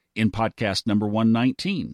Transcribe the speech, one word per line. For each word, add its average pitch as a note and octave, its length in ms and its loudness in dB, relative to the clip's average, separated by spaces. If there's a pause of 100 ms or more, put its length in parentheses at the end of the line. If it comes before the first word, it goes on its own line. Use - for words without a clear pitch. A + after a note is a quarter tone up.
(160)
in G#2+ 160 2
podcast G#2+ 560 -2
number G#2 200 2
one A2 240 2
nineteen. B2+ 640 -2